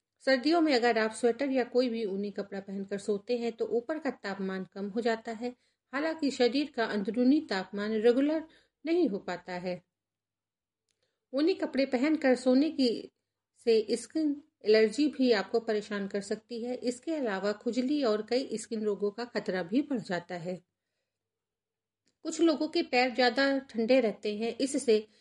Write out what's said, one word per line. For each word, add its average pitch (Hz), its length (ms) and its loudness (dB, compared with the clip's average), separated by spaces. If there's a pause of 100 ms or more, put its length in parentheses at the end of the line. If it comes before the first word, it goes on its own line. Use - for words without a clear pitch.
(260)
सर्दियों 269 360 4
में 311 140 4
अगर 233 220 2
आप 220 140 0
स्वेटर 233 400 0
या 254 120 2
कोई 254 260 0
भी 226 160 -2
ऊनी 196 260 -4
कपड़ा 196 280 -10
पहनकर 196 380 -8
सोते 208 400 -4
हैं 233 140 -4
तो 226 140 -6 (120)
ऊपर 311 220 -4
का 285 100 -4
तापमान 190 640 -6
कम 202 160 -8
हो 208 120 -4
जाता 226 300 -2
है, 226 180 -8 (440)
हालांकि 302 380 -2
शरीर 254 440 0
का 226 100 0
अंदरूनी 233 540 2 (100)
तापमान 202 440 -4
रेगुलर 269 500 4 (420)
नहीं 330 240 2
हो 190 100 -4
पाता 185 400 -8
है। 180 220 -6 (1500)
ऊनी 302 220 2
कपड़े 277 300 0
पहनकर 269 500 2
सोने 262 360 4
की, 247 400 -2 (540)
से 226 300 2
स्किन 294 460 -2 (240)
एलर्जी 220 420 4
भी 254 260 2
आपको 208 280 0
परेशान 208 460 -4
कर 202 160 -4
सकती 220 400 -8
है। 247 120 -6
इसके 254 400 -6
अलावा 208 380 -2
खुजली 254 500 -2
और 214 260 0
कई 247 280 -2
स्किन 220 260 -6
रोगों 202 280 -2
का 233 160 -8
खतरा 185 360 -4
भी 202 180 0
बढ़ 285 200 -4
जाता 175 340 -6
है। 175 260 -8 (1600)
कुछ 320 160 -6
लोगों 311 260 4
के 339 140 0
पैर 254 340 2
ज़्यादा 269 440 4
ठंडे 240 400 2
रहते 208 380 -2
हैं, 226 200 -4
इससे 226 500 0 (140)